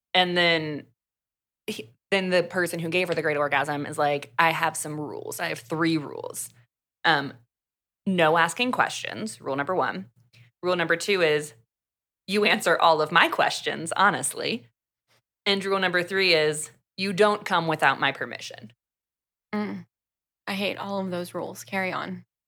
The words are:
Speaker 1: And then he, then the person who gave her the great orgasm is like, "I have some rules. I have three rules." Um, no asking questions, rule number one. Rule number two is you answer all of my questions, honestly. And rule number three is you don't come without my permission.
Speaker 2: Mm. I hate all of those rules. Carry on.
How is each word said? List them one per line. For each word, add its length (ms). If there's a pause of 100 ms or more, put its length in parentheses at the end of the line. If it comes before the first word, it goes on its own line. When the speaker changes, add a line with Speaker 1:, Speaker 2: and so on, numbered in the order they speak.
(140)
Speaker 1:
And 220
then 480 (840)
he, 240 (200)
then 200
the 120
person 360
who 100
gave 200
her 60
the 80
great 140
orgasm 500
is 120
like, 400
"I 140
have 240
some 220
rules. 420
I 80
have 100
three 400
rules." 500 (560)
Um, 300 (720)
no 320
asking 340
questions, 680
rule 160
number 180
one. 320 (560)
Rule 140
number 200
two 240
is 320 (760)
you 180
answer 340
all 240
of 100
my 160
questions, 680
honestly. 680 (800)
And 200
rule 160
number 220
three 320
is 360 (260)
you 160
don't 320
come 220
without 340
my 120
permission. 600 (840)
Speaker 2:
Mm. 300 (640)
I 80
hate 240
all 220
of 100
those 240
rules. 280
Carry 300
on. 320 (240)